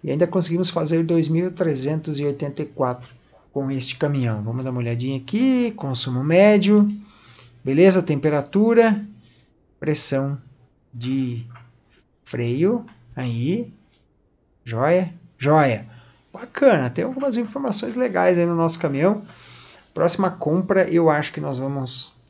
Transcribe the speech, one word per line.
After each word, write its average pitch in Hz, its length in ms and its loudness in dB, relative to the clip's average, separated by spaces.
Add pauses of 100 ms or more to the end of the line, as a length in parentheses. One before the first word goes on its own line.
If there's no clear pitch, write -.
E 151 60 -6
ainda 151 160 2
conseguimos 170 460 -2
fazer 165 320 -2
dois 165 260 0
mil 175 220 0
trezentos 156 680 -4
e 147 60 -4
oitenta 143 380 -6
e - 20 -6
quatro 127 480 -6 (380)
com 135 180 -4
este 131 260 -6
caminhão. 127 460 -2
Vamos 117 220 -6
dar 131 80 -6
uma 123 80 -4
olhadinha 120 380 -4
aqui, 240 560 0
consumo 131 500 -4
médio. 208 680 6 (720)
Beleza, 180 380 6
temperatura, 202 1040 2 (720)
pressão 143 640 -2 (520)
de 123 520 -4 (800)
freio, 139 600 -2 (300)
aí, 127 560 -4 (920)
joia, 156 480 0 (240)
joia. 135 500 2 (460)
Bacana, 196 560 2
tem - 160 -4
algumas 262 320 -4
informações 233 580 -4
legais 185 440 2
aí 170 60 2
no 170 100 0
nosso 165 240 0
caminhão. 165 440 0 (680)
Próxima 175 380 0
compra, 185 580 0
eu 165 200 4
acho 147 220 0
que - 80 -10
nós 143 200 -6
vamos, 135 580 -8 (120)